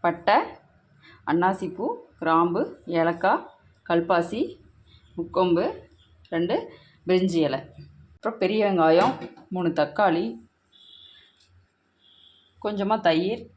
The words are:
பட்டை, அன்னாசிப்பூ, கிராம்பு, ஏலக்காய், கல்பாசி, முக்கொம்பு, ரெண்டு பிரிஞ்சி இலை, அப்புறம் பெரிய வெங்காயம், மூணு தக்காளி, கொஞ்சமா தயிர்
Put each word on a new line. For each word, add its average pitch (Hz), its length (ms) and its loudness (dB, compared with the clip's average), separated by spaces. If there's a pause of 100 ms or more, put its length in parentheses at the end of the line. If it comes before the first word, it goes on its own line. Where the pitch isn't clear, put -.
பட்டை, 180 320 2 (920)
அன்னாசிப்பூ, 190 560 0 (340)
கிராம்பு, 170 400 2 (380)
ஏலக்காய், 175 460 0 (440)
கல்பாசி, 170 520 0 (760)
முக்கொம்பு, 180 480 0 (680)
ரெண்டு 175 240 -2 (500)
பிரிஞ்சி 180 400 2
இலை, 135 140 -4 (540)
அப்புறம் - 260 -6
பெரிய 208 260 0
வெங்காயம், 170 460 4 (400)
மூணு 180 160 0 (100)
தக்காளி, 170 460 0 (2500)
கொஞ்சமா 208 320 -2 (100)
தயிர் 180 340 0 (160)